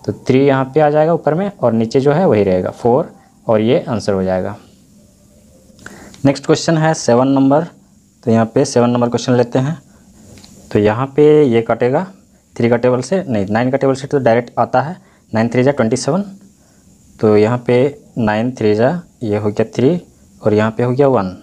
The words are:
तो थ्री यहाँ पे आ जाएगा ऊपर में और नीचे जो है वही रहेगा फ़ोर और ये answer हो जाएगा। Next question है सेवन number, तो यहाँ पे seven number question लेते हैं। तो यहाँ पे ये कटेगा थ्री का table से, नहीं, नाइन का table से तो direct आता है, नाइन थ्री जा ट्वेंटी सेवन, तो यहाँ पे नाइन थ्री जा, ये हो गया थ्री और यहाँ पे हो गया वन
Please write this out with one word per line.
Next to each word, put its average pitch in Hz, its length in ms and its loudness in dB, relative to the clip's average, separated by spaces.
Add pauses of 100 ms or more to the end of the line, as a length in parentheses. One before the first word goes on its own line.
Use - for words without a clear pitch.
तो 107 80 -4 (120)
थ्री 131 160 2
यहाँ 135 240 2
पे 131 160 -2
आ 151 100 4
जाएगा 156 240 2
ऊपर 151 200 -2
में 196 180 -4
और 117 200 -2
नीचे 113 280 0
जो 143 120 2
है 147 140 0
वही 107 180 2
रहेगा 92 280 0
फ़ोर - 400 -2 (340)
और 110 140 2
ये 120 240 0
answer 107 280 -4
हो 95 100 -2
जाएगा। 95 340 -4 (1700)
Next 139 220 0
question 160 320 0
है 160 180 0
सेवन 123 320 2
number, 139 360 2 (600)
तो 113 60 -2
यहाँ 113 160 4
पे 135 180 0
seven 120 260 0
number 120 180 0
question 120 260 -2
लेते 123 240 0
हैं। 143 220 -4 (920)
तो 110 60 2
यहाँ 107 300 0
पे 151 360 4
ये 113 180 2
कटेगा 127 440 -2 (500)
थ्री 117 120 0
का 120 80 4
table 123 260 0
से, 190 200 -4
नहीं, 104 240 -4
नाइन 117 240 -2
का 135 60 -2
table 135 180 0
से 131 120 -8
तो 147 120 -2
direct 120 400 0
आता 120 240 0
है, 160 140 -8 (360)
नाइन 113 160 0
थ्री 123 140 0
जा 139 100 2
ट्वेंटी 117 240 0
सेवन, 170 280 -4 (960)
तो 107 180 2
यहाँ 120 300 2
पे 123 360 0 (160)
नाइन 113 360 -2
थ्री 107 200 0
जा, 139 260 0 (220)
ये 104 140 -4
हो 104 140 -2
गया 110 220 -4
थ्री 156 280 0 (420)
और 104 120 0
यहाँ 107 160 2
पे - 120 -6
हो 123 100 0
गया 139 160 2
वन 95 340 -2